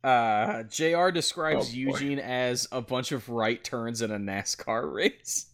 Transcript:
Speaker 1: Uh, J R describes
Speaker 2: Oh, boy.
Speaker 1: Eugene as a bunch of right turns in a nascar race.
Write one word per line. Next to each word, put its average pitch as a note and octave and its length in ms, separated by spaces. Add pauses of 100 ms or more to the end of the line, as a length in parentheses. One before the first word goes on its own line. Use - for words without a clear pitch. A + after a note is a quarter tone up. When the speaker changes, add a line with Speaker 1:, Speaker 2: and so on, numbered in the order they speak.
Speaker 1:
Uh, A#2 600
J D#3+ 300
R F3+ 160
describes D#3 580
Speaker 2:
Oh, - 20
boy. A#2 60
Speaker 1:
Eugene C3+ 440
as B2+ 500
a B2+ 100
bunch B2 320
of B2 160
right A#2 340
turns A#2 380
in A2 100
a G#2 80
nascar G2+ 720
race. - 600